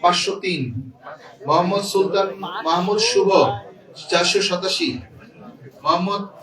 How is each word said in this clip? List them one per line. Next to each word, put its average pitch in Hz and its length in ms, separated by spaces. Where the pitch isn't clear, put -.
পাঁচশো 180 340
তিন। 131 560
মোহাম্মদ 180 360
সুলতান 190 460
মাহমুদ 185 580
শুভ, 196 320
চারশো 175 320
সাতাশি। 180 580
মোহাম্মদ 185 400